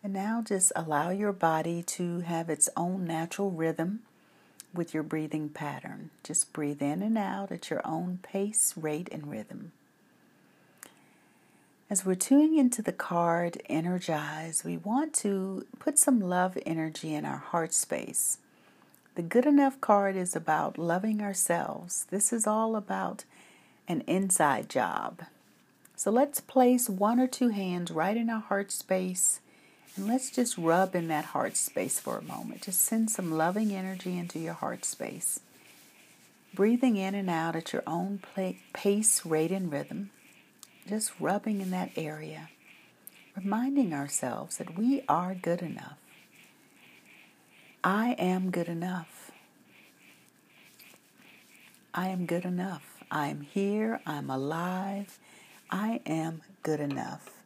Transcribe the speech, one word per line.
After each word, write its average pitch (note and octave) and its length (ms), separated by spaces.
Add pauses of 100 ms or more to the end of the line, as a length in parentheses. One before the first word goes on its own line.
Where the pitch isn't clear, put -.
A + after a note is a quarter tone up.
(140)
Now G#3+ 320
just F#3+ 300
allow D#3+ 340
your G3+ 240
body E3+ 480
to F3 380
have E3+ 280
its - 300
own F#3 260
natural E3+ 460
rhythm E3 520 (720)
with E3+ 220
your D#3 80
breathing D#3 480
pattern. D3 640 (120)
Just - 300
breathe D3 300
in D3 180
and A3 160
out G3 340
at F3+ 200
your - 120
own F3+ 380
pace, - 560
rate, D#3 340
and D3 200
rhythm. - 400 (2250)
As F#3+ 160
we're F#3 80
tuning D4+ 460
into B3 240
the G3 80
card E3+ 760
Energize, D#3+ 960
we E3+ 140
want A3 380
to F#3+ 500 (140)
put D4 180
some B3+ 220
love F3+ 440
energy D#3+ 520
in D3+ 100
our C#3 120
heart E3 360
space. - 640 (800)
The F3 80
good A#3+ 240
enough C#4+ 340
card G3+ 340
is F3+ 200
about D#3+ 420
loving F#3+ 460
ourselves. F3 880
This G3 200
is A3+ 140
all A3 300
about F#3+ 480 (640)
an F3 140
inside F3 680
job. - 540 (720)
So - 160
let's C#4 280
place B3 480
one G#3 320
or B3+ 80
two B3+ 220
hands F3+ 400
right E3+ 260
in A3+ 140
our A3 120
heart G3+ 300
space F#3 680 (560)
and G3 120
let's B3+ 240
just A#3+ 260
rub F3+ 380
in E3+ 140
that D#3 160
heart - 300
space - 440
for A#1 180
a - 60
moment. - 400
Just - 180
send A3+ 300
some F3+ 200
loving F#3 400
energy F#3 460
into F3 220
your E3 140
heart - 320
space. - 540 (1120)
Breathing A3+ 440
in F#3+ 160
and G3 160
out E3 260
at E3 180
your - 120
own F#3 340
pla-, F#3 380 (160)
pace, G#3 520
rate, D#3+ 260
and F#3+ 200
rhythm. D3+ 380 (800)
Just G#3+ 320
rubbing G3 420
in F#3 100
that F#3 240
area. D#3 540 (840)
Reminding A3 580
ourselves C#3 640
that E3 200
we B3 300
are F3+ 280
good F3 260
enough. - 360 (1900)
I G#3+ 340
am F#3 320
good F3 180
enough. E3+ 640 (2500)
I F3+ 140
am F#3 180
good E3+ 200
enough. F3+ 680
I D3+ 160
am D3 140
here. G#3 680
I'm C#3+ 240
alive. F3+ 880 (500)
I G#3+ 360
am D#3+ 360 (220)
good D#3 160
enough. - 640